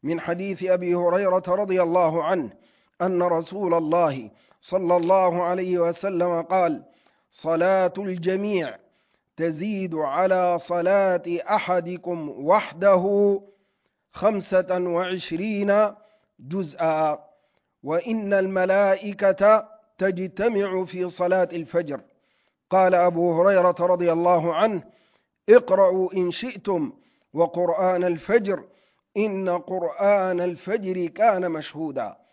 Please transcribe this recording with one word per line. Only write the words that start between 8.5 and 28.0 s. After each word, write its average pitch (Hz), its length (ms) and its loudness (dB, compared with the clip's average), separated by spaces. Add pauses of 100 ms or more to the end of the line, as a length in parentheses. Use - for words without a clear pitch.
تزيد 170 580 -4
على 175 640 0
صلاة 180 680 0
أحدكم 175 1080 -4
وحده 196 1040 2 (720)
خمسة 185 680 -2
وعشرين 185 960 -2 (680)
جزءا، 156 800 -2 (640)
وإن 202 500 -4
الملائكة 196 1300 2 (300)
تجتمع 190 880 -2
في 180 240 -8
صلاة 180 440 0
الفجر." 170 480 -6 (680)
قال 185 260 4
أبو 170 460 2
هريرة 180 380 6
رضي 175 320 2
الله 170 440 2
عنه: 190 280 0 (680)
"اقرأوا 190 640 4
إن 180 180 -2
شئتم 185 640 -6 (400)
وقرآن 175 680 0